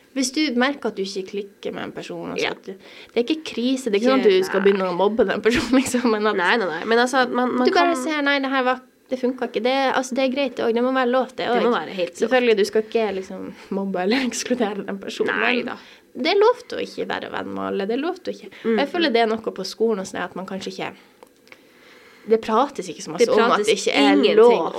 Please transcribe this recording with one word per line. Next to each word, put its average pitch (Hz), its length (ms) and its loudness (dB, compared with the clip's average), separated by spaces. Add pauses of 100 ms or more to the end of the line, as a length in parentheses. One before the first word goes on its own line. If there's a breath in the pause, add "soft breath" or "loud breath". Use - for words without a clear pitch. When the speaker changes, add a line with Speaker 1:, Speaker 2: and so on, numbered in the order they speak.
(140 loud breath)
Speaker 1:
hvis 269 180 -2
du 302 220 0
merker 254 320 0
at 208 80 -4
du 190 80 -6
ikke 190 260 -6
klikker 202 460 -10
med 185 80 -10
en 196 100 -10
person, 170 380 -12
altså 175 140 -4
Speaker 2:
Ja. - 80 -2
Speaker 1:
at - 120 -16
du, 196 80 -14 (420 loud breath)
det - 20 -20
er 240 180 0
ikke 311 100 -6
krise, 254 460 -2
det 202 60 2
er 202 40 0
ikke 247 140 4
sånn 262 60 4
at 226 60 2
Speaker 2:
Ikke, 190 120 6
Speaker 1:
du 185 60 2
skal 190 160 -2
Speaker 2:
nei. 196 100 6
Speaker 1:
begynne 190 180 2
å 175 80 -2
mobbe 208 300 2
den 190 160 -2
personen, 226 360 2
<laughs> 262 40 4
liksom, 247 300 0
men 208 160 0
at 208 80 0
Speaker 2:
Nei, 190 200 2
nei, 208 100 -2
nei, 165 180 -6
men 226 140 2
altså, 254 300 2
man, 247 280 0
man 247 100 0
Speaker 1:
du 370 80 -2
bare 349 200 4
Speaker 2:
kan 254 100 -4
Speaker 1:
ser, 302 180 -2
nei, 285 160 0
det 269 100 -4
her 269 140 0
var, 247 180 0 (300)
det 254 100 -4
funket 247 320 -2
ikke, 240 100 -2
det, 247 120 2 (200)
altså, 254 200 -2
det 262 100 0
er 262 100 0
greit, 269 260 -2
og 233 140 0
det 233 80 0
må 254 100 0
være 262 180 0
lov, 254 260 2
det 240 100 -4
Speaker 2:
Det 233 160 2
må 226 60 2
Speaker 1:
også. 226 100 2
Speaker 2:
være 160 160 -8
helt 180 160 -2
lov. - 80 -16 (100)
Speaker 1:
Selvfølgelig, 247 280 4
du 196 80 4
skal 220 180 0
ikke 220 220 -2 (100)
liksom 190 400 -10 (160)
mobbe 196 320 -4
eller 208 220 2
<laughs> 233 60 -4
ekskludere 202 560 -4
den 196 120 -8
personen, - 420 -4
Speaker 2:
Nei - 160 0
Speaker 1:
men - 100 -4
Speaker 2:
da. 214 100 -8 (400 loud breath)
Speaker 1:
det 254 160 -2
er 403 80 4
lov 466 180 4 (100)
til - 100 -8
å - 40 -4
ikke - 260 -8
være - 220 -6
venn - 240 -8
med 196 140 -6
alle, 196 180 -2
det 226 120 -2
er 277 40 -4
lov 370 200 -6
til 208 100 -8
å 196 40 -16
ikke, - 140 -20 (140 loud breath)
og 226 140 2
jeg 277 100 0
Speaker 2:
Mm. 285 40 -10
Speaker 1:
føler 330 200 0
det 233 100 4
er 226 40 4
noe 220 340 -4
på 185 40 -8
skolen 214 360 -2
og 190 60 -8
sånn, - 180 -8
at 180 120 -10
man 185 100 -8
kanskje 190 260 -10
ikke, 165 180 -8 (1400 loud breath)
det 220 160 2
prates 226 480 -2
ikke - 120 -16
så 156 100 -2
masse 214 120 4
Speaker 2:
Det - 60 2
Speaker 1:
om 214 80 6
at 226 160 4
Speaker 2:
prates - 140 0
Speaker 1:
det 196 80 2
ikke - 180 -2
er 277 160 6
Speaker 2:
ingenting 247 240 4
Speaker 1:
lovt 226 420 6